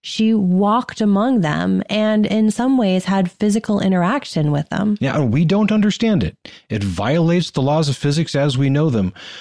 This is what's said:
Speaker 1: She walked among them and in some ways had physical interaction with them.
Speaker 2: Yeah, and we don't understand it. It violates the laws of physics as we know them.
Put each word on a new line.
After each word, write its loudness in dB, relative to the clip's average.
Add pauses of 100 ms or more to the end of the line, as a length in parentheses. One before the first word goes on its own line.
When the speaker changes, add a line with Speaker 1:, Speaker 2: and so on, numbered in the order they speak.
Speaker 1:
She 0
walked 0
among 2
them 0
and 0
in 2
some 0
ways 0
had 0
physical 0
interaction 0
with -2
them. -2
Speaker 2:
Yeah, -2
and 0
we 2
don't 2
understand 2
it. -6 (320)
It -4
violates 0
the -2
laws 0
of -2
physics -2
as 0
we 2
know 2
them. 0 (300)